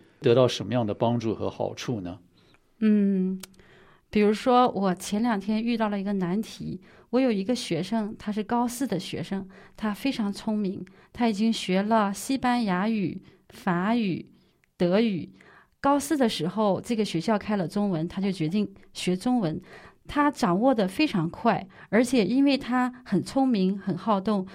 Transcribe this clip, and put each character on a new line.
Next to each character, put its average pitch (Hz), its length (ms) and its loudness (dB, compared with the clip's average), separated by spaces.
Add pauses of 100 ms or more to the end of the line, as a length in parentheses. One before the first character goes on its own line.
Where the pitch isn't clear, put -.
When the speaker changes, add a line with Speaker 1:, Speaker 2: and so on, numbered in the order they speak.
(180)
Speaker 1:
得 120 160 4
到 127 140 6
什 - 180 -4
么 104 60 -4
样 120 140 0
的 104 80 -2
帮 117 260 0
助 110 140 -2
和 101 160 -4
好 104 240 -6
处 113 260 -6
呢？ 87 180 -10 (600)
Speaker 2:
嗯， 196 600 2 (760)
比 214 60 4
如 208 120 4
说， 247 380 4
我 190 240 0
前 208 260 -4
两 226 200 0
天 214 200 -2
遇 233 160 -2
到 220 120 0
了 202 100 -4
一 190 60 -6
个 208 80 -2
难 190 280 0
题， 165 400 -10 (300)
我 233 80 2
有 262 140 4
一 196 100 0
个 202 100 -2
学 226 300 -2
生， 214 340 -4
他 - 140 -8
是 208 140 -4
高 240 240 0
四 240 180 -4
的 196 100 -2
学 - 240 -6
生， 190 240 -6 (320)
他 214 160 -4
非 269 200 -2
常 202 200 -2
聪 214 240 -4
明， 196 300 -4 (260)
他 233 140 0
已 226 60 2
经 220 200 2
学 185 300 0
了 208 320 2
西 269 240 -4
班 247 240 0
牙 196 260 0
语、 214 320 -2 (280)
法 190 480 -2
语、 202 280 -2 (520)
德 185 240 4
语。 202 280 0 (520)
高 285 180 2
四 285 180 -2
的 262 120 4
时 160 180 -2
候， 196 340 0
这 - 140 -4
个 214 100 0
学 165 160 -2
校 220 160 0
开 208 200 -2
了 185 100 -2
中 208 240 -2
文， 165 160 -2
他 180 140 -6
就 196 100 0
决 165 180 -2
定 196 240 0 (200)
学 180 240 -2
中 247 240 0
文。 160 200 -2 (460)
他 294 240 2
掌 190 300 0
握 262 120 4
得 220 140 2
非 311 180 0
常 170 240 0
快， - 380 0 (220)
而 226 160 4
且 247 200 2
因 247 200 2
为 277 120 4
他 254 380 -2 (100)
很 175 160 2
聪 269 280 0
明、 196 280 2
很 190 220 -4
好 202 220 0
动， 196 340 -2